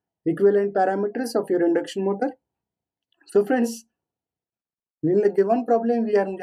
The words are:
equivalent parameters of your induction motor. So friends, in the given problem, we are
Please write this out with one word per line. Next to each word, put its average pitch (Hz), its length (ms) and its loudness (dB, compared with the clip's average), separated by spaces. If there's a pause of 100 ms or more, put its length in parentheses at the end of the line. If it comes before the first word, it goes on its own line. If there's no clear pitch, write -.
(280)
equivalent 202 480 2
parameters 202 580 -2
of 214 160 -2
your 175 160 2
induction 170 400 -2
motor. 202 240 -2 (960)
So 202 180 2
friends, 233 420 -2 (1200)
in 180 180 2
the 202 100 2
given 208 340 0
problem, 233 400 0
we 208 100 0
are 196 120 2 (160)